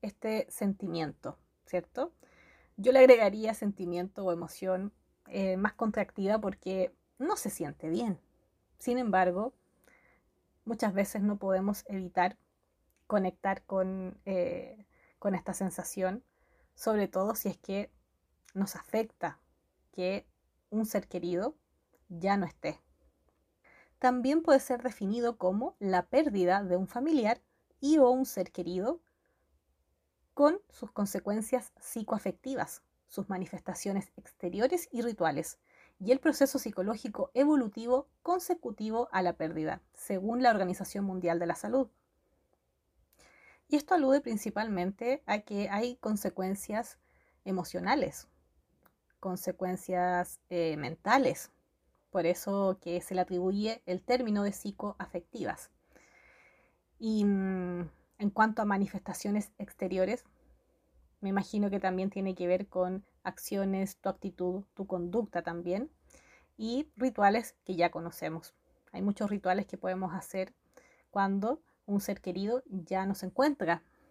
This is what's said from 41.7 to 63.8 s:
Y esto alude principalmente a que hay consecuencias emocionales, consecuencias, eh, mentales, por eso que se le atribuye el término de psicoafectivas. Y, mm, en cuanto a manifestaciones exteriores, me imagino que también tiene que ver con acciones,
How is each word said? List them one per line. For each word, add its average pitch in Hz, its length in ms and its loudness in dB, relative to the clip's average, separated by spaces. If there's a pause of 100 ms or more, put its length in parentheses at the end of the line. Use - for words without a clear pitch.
Y 294 80 2
esto 294 180 0
alude 277 260 6
principalmente 220 1040 -2
a 214 140 0
que 202 300 -4
hay 240 260 -2
consecuencias 208 1040 -4 (460)
emocionales, 190 840 -2 (920)
consecuencias, 180 1200 -2 (100)
eh, 165 260 0
mentales, 190 760 0 (600)
por 170 160 2
eso 190 540 0
que 175 200 -4
se - 140 -8
le 180 80 2
atribuye 196 640 -2
el 180 160 -4
término 233 400 2
de 202 100 0
psicoafectivas. - 1200 -8 (1300)
Y, 220 260 2
mm, 185 640 0 (300)
en 208 120 0
cuanto 220 320 2
a - 20 0
manifestaciones 202 920 -2
exteriores, 190 640 -2 (960)
me 196 100 -4
imagino 202 400 0
que 196 100 -2
también 185 300 0
tiene 196 240 -4
que 180 120 -4
ver 185 220 2
con 185 360 -2 (180)
acciones, 196 720 -2